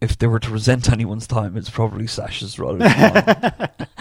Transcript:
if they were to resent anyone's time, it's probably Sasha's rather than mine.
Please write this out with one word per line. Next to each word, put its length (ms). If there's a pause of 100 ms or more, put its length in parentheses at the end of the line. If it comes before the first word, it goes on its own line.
if 180
they 80
were 140
to 100
resent 400
anyone's 380
time, 280
it's 140
probably 380
Sasha's 500
rather 200
than 100
mine. 840 (300)